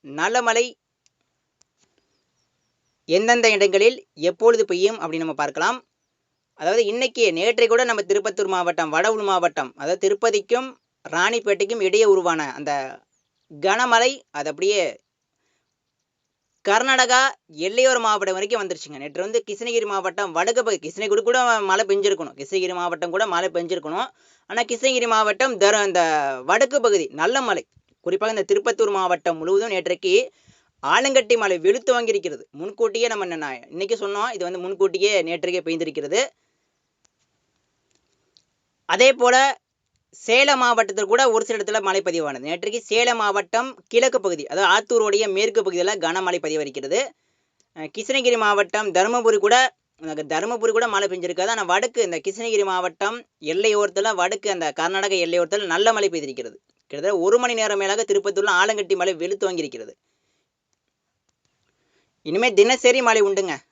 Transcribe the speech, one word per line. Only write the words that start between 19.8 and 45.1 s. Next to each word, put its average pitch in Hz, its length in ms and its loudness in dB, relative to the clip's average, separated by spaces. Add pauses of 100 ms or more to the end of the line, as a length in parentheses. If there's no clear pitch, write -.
மாவட்டம் 190 460 -4
வடக்கு 214 320 0
பகுதி, 208 140 0
கிருஷ்ணகிரி 202 440 -2
கூட 240 380 2
மழை 196 240 2
பெஞ்சிருக்கணும், 196 520 -2
கிருஷ்ணகிரி 180 380 -6
மாவட்டம் 175 360 -6
கூட 196 160 0
மழை 180 220 -2
பெஞ்சிருக்கணும். 170 580 -6 (440)
ஆனா 226 120 -2
கிருஷ்ணகிரி 240 440 -2
மாவட்டம் 220 500 0
தர-, 202 200 4
அந்த 196 260 2 (440)
வடக்கு 247 340 2
பகுதி 202 300 2
நல்ல 190 300 0
மழை, 208 240 -2 (360)
குறிப்பாக 202 340 -2
இந்த 202 100 -2
திருப்பத்தூர் 208 460 0
மாவட்டம் 180 460 -2
முழுவதும் 196 340 0
நேற்றைக்கு 180 440 -2 (680)
ஆலங்கட்டி 240 540 2
மழை 196 220 0
வெளுத்து 208 340 2
வாங்கியிருக்கிறது. 202 580 -2
முன்கூட்டியே 208 580 -2
நம்ம 208 180 -4
என்ன, 147 440 -8
இன்னைக்கு 196 260 -4
சொன்னோம், 202 360 -4
இது 190 120 -6
வந்து 180 140 -6
முன்கூட்டியே 190 640 0
நேற்றைக்கே 170 400 -4
பெய்திருக்கிறது. 160 600 -4 (2750)
அதே 240 240 6
போல 247 240 4 (800)
சேலம் 269 420 2
மாவட்டத்தில் 220 480 0
கூட 240 240 4
ஒரு 226 140 0
சில 226 140 -4
இடத்துல 208 220 -2
மழை 196 200 0
பதிவானது. 160 400 -4
நேற்றைக்கு 180 400 -6
சேலம் 233 360 0
மாவட்டம் 214 720 -2
கிழக்கு 247 320 2
பகுதி, 175 260 -4
அதாவது 180 220 0
ஆத்தூருடைய 214 640 2